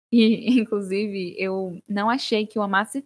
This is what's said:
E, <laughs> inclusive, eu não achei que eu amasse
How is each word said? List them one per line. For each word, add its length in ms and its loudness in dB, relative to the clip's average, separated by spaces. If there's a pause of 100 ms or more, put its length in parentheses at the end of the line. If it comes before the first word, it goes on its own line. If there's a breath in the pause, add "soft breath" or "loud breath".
(120)
E, 380 4
<laughs> 100 6
inclusive, 760 -4
eu 500 -4
não 220 -2
achei 360 0
que 120 -6
eu 40 0
amasse 440 -2